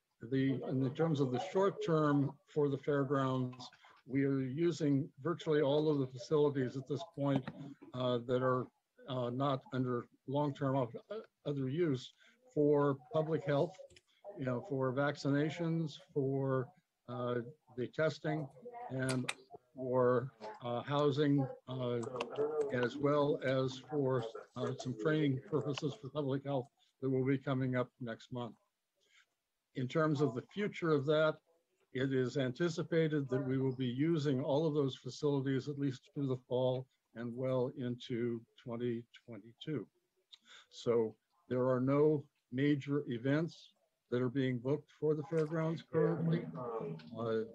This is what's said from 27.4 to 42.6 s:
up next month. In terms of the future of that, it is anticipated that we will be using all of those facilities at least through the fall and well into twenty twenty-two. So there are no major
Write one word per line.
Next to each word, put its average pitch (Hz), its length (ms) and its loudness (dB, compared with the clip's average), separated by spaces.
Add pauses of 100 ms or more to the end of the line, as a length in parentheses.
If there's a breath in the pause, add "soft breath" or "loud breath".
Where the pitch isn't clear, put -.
up 123 120 0 (120)
next 117 320 -10
month. 120 220 -8 (1200 soft breath)
In 131 120 -4
terms 156 340 2
of 135 140 2
the - 80 -4
future 196 480 -4
of 139 160 4
that, 156 300 4 (560)
it 135 200 0
is 131 240 2
anticipated 156 920 0
that 131 160 0
we 131 120 0
will 131 180 0
be 131 100 0
using 139 560 2
all 151 240 2
of 147 80 0
those 139 220 0
facilities 135 720 0
at 143 100 -8
least 139 340 -4
through 143 140 -2
the 127 100 0 (120)
fall 127 380 0 (280)
and 117 200 -8
well 131 440 0
into 120 640 -4 (200)
twenty 117 400 -4 (240)
twenty-two. 117 600 -10 (840 loud breath)
So 113 440 0 (340)
there 123 220 2
are 127 100 4
no 143 420 4 (300)
major 143 560 2